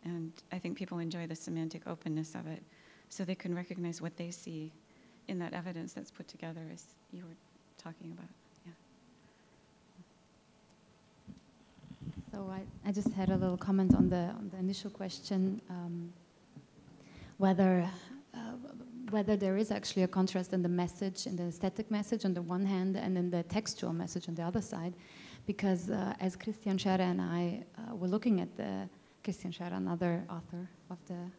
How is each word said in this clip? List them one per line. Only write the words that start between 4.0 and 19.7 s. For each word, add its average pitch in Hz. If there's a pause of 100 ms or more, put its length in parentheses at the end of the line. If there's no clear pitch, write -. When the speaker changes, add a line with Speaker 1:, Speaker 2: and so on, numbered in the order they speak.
Speaker 1:
what 165
they 175
see 160 (560)
in 190
that 175
evidence 175
that's -
put -
together, 165 (100)
as - (160)
you 180
were 165 (420)
talking 165
about. 170 (360)
Yeah. 175 (3500)
Speaker 2:
So 196
I, 190 (260)
I 208
just 202
had 190
a 190
little 185
comment 190
on 185
the, 175 (120)
on 208
the 185
initial 196
question, 190
um, 175 (1200)
whether, 190 (440)
uh, - (720)
whether 208
there 190
is 214